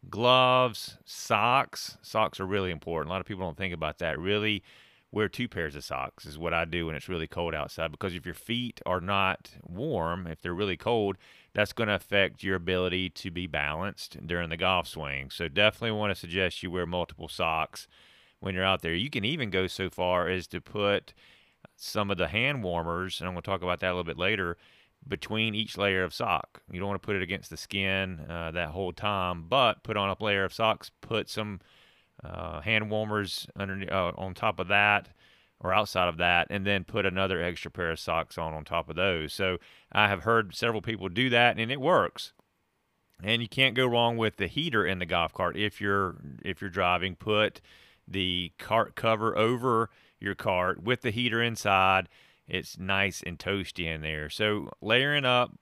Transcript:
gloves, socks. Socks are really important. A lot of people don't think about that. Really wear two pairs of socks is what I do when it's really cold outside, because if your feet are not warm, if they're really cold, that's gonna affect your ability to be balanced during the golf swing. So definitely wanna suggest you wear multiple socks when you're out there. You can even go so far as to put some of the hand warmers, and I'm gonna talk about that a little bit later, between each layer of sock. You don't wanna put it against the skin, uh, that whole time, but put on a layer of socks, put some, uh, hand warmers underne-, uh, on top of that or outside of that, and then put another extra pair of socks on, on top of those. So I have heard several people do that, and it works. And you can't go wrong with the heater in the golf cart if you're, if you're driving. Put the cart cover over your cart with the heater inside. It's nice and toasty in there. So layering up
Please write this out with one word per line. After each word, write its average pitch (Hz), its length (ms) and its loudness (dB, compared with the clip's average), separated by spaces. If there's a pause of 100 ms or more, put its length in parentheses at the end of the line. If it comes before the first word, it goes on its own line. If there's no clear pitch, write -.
gloves, 127 960 4
socks. - 960 0
Socks - 400 0
are 98 60 -2
really 95 240 0
important. 82 400 -4
A - 20 -2
lot 95 80 -2
of 90 60 -8
people 95 180 -6
don't 82 140 -6
think 95 160 -4
about 76 240 -4
that. 80 200 -2
Really 104 440 0 (500)
wear 104 160 0
two 123 200 -6
pairs 80 260 -4
of 71 100 -10
socks - 400 -8
is 73 140 -14
what 82 160 -2
I 82 100 2
do 85 220 -2
when 80 80 -4
it's 69 140 -10
really 85 180 -4
cold 85 280 -4
outside, 78 360 -4
because 87 240 -6
if 87 100 -10
your 85 100 -8
feet 120 520 -6
are 90 140 0
not 95 500 0 (120)
warm, 90 640 -2
if 80 140 -8
they're 87 140 -4
really 95 220 0
cold, 107 400 2 (360)
that's 104 200 0
gonna 107 220 0
affect 98 500 2
your 95 100 2
ability 90 560 0
to - 200 -10
be 87 160 -6
balanced 76 800 -4
during 87 260 -2
the 87 60 -4
golf 90 300 2
swing. 69 440 -6
So - 180 -4
definitely 104 440 4
wanna 104 220 0
suggest 90 480 -2
you 92 80 -6
wear 87 160 -2
multiple 87 420 -4
socks 80 600 -2 (500)
when 95 160 -4
you're 92 100 0
out 95 180 2
there. 82 120 0
You 110 160 -2
can 120 140 -4
even 127 260 -2
go 92 160 2
so 90 240 -4
far 90 380 0
as 90 200 -2
to 85 120 -8
put 101 520 0 (640)
some 101 340 -4
of 95 80 -2
the 87 100 2
hand 123 340 0
warmers, 85 580 -4
and 85 80 -6
I'm 92 60 -6
gonna 87 80 -8
talk 95 200 -4
about 90 180 0
that 92 80 0
a 90 60 0
little 90 100 -2
bit 78 140 -6
later, 90 380 0 (520)
between 110 460 -2
each 107 220 -6
layer 95 280 2
of 82 100 -6
sock. - 560 -2
You 90 80 -8
don't 98 100 -4
wanna 98 120 -4
put 101 160 -2
it 95 60 0
against 92 280 -6
the 82 60 -12
skin, 95 720 -2
uh, 82 240 -6
that 85 160 -2
whole 90 240 -4
time, 90 560 -2
but 123 340 4
put 110 140 -4
on 98 120 2
a 98 140 -2
layer 101 220 2
of 92 100 -4
socks, 110 360 0 (100)
put - 280 -4
some, 107 320 -6 (600)
uh, 85 380 -10
hand 107 300 0
warmers 107 560 -2 (100)
underne-, 98 340 -4
uh, 90 260 0
on 95 180 -6
top 110 260 -2
of 90 80 -4
that 104 400 4 (500)
or 92 140 -2
outside 95 340 2
of 82 120 -2
that, 87 320 4
and 98 160 -2
then 98 180 2
put 104 220 -2
another 92 360 0
extra 87 280 -4
pair 87 200 -2
of 80 80 -4
socks 82 380 -2
on, 80 160 -4
on 78 100 -8
top 82 280 -4
of 78 60 -6
those. 85 360 0
So 92 260 0 (320)
I 104 180 4
have 101 160 0
heard 113 300 4
several 113 280 0
people 98 260 -4
do 127 220 2
that, 120 280 6
and 113 120 -2
it 139 100 -4
works. 143 540 2 (880)
And 113 180 2
you 117 80 -4
can't 131 260 4
go 127 120 4
wrong 117 320 4
with 110 180 2
the 101 120 0
heater 127 380 0
in 92 120 0
the 90 80 -2
golf 82 260 0
cart 90 240 -2
if 104 240 -2
you're, 98 360 0 (280)
if 92 160 -6
you're 101 80 -6
driving. 90 480 0
Put 107 460 0 (440)
the 90 520 -2
cart - 380 0
cover 110 400 2
over 117 520 2 (300)
your 101 160 -4
cart 92 480 0
with 120 180 0
the 123 100 -2
heater 117 320 0
inside. 95 640 4 (380)
It's - 320 -6
nice 98 460 0
and 87 140 -8
toasty 95 480 -2
in 80 160 -4
there. 76 260 -4
So 104 420 0 (120)
layering 135 420 2
up 123 380 2